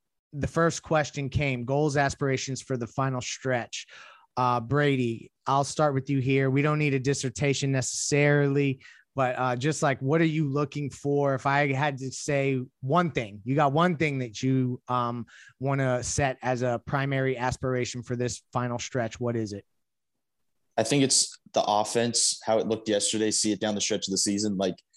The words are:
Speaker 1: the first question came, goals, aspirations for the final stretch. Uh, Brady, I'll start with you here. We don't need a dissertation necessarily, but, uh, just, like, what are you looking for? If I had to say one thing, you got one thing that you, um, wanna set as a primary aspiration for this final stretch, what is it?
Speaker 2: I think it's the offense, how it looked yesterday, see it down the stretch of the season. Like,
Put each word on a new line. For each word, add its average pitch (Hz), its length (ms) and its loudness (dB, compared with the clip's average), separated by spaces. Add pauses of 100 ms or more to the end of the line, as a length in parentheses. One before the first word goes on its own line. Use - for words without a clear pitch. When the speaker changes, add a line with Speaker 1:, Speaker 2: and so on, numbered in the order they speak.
(320)
Speaker 1:
the 135 140 -4
first 165 360 0
question 147 460 -2
came, 131 360 -2
goals, 143 320 0
aspirations 135 640 -2
for 135 140 -4
the 117 100 -4
final 135 340 -2
stretch. - 640 -6 (500)
Uh, 123 240 2
Brady, 127 720 0 (140)
I'll 139 180 2
start 147 300 0
with 131 140 -4
you 139 120 2
here. 135 300 2
We 139 120 2
don't 151 160 2
need 147 160 2
a 139 60 0
dissertation 135 720 0
necessarily, 143 1080 2 (340)
but, 127 240 0
uh, 127 180 0
just, 143 260 -2
like, 139 200 0
what 151 180 2
are 170 60 4
you 156 200 0
looking 143 440 -4
for? 143 440 0
If 127 120 -4
I 143 260 2
had 139 260 0
to 131 140 -8
say 139 480 0 (220)
one 160 300 2
thing, 104 320 -6
you 131 100 -2
got 143 180 4
one 170 240 4
thing 143 220 0
that 120 240 -6
you, 131 360 0 (100)
um, 120 360 -2 (340)
wanna 131 440 0
set 135 400 -2
as 123 180 -2
a 123 240 -2
primary 135 540 0
aspiration 123 640 -2
for 123 120 -6
this 120 280 -4 (100)
final 120 260 -4
stretch, 117 400 -4
what 117 180 -2
is 107 180 -4
it? 101 100 -12 (1120)
Speaker 2:
I 113 60 2
think 143 200 4
it's - 360 2 (160)
the - 80 4
offense, 117 840 2
how 110 140 4
it - 80 0
looked 107 240 -2
yesterday, 107 400 2
see 107 220 0
it 98 80 -2
down 107 140 0
the 101 60 -2
stretch 101 260 -2
of 95 40 -6
the 95 80 0
season. 101 400 0
Like, 95 160 0 (220)